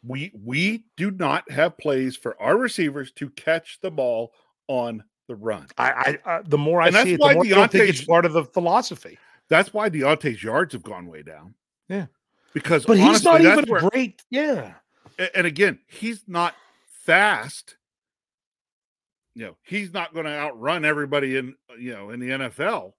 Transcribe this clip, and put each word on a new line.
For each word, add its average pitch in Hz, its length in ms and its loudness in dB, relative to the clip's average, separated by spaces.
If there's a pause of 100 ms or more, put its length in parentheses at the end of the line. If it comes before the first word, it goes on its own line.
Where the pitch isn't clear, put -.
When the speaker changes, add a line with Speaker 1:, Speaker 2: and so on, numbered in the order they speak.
Speaker 1:
We, 139 300 -10
we 156 520 -6 (100)
do 196 160 -4
not 175 400 -4
have 151 260 -2
plays 131 380 -2
for - 260 -10
our 135 160 -4
receivers 151 560 -4
to 143 180 -12
catch - 500 -6
the 185 100 -8
ball 120 420 -4 (340)
on 117 360 -6 (240)
the 123 80 -12
run. 104 320 -8 (100)
Speaker 2:
I, 131 480 0
I, 180 120 -10
uh, - 100 -6
the 147 100 0
more 156 240 2
I 165 60 6
Speaker 1:
And 175 80 4
that's 233 100 6
Speaker 2:
see 180 100 2
it, - 40 -2
Speaker 1:
why 285 140 6
Speaker 2:
the - 20 6
more 175 100 2
I 214 40 -4
don't 202 220 6
think 190 180 4
it's 143 100 -2
Speaker 1:
Deontay's 143 80 -12
Speaker 2:
part 170 180 4
of 160 80 0
the 156 120 0
philosophy. 175 720 -4 (300)
Speaker 1:
That's 175 240 2
why 214 160 -2
Deontay's 147 520 0
yards 131 320 -4
have 113 100 -12
gone 90 240 -12
way 80 160 -20
down. 78 300 -20 (360)
Speaker 2:
Yeah. 190 160 -6 (480)
Speaker 1:
Because - 320 0
Speaker 2:
But 226 120 6
he's 190 80 8 (200)
Speaker 1:
honestly, 339 60 8
Speaker 2:
not 330 120 8
Speaker 1:
that's 311 180 8
Speaker 2:
even 233 100 -2
Speaker 1:
where 180 180 2
Speaker 2:
great. 247 420 -4
Yeah. 247 420 -2 (460)
Speaker 1:
a-, 185 180 -2
and 175 80 2
again, 170 420 0
he's 220 400 -10
not 170 280 -4 (320)
fast. 170 880 0 (1600)
You 113 100 -16
know, 90 180 -20
he's 190 300 -8
not 170 220 -8
gonna 156 160 -8
outrun 147 540 -6
everybody 143 520 -2
in, 131 180 -8 (220)
you 123 160 -12
know, 101 160 -16
in 120 100 -14
the 123 120 -8
N 135 100 -6
F 127 180 -12
L. 151 400 -6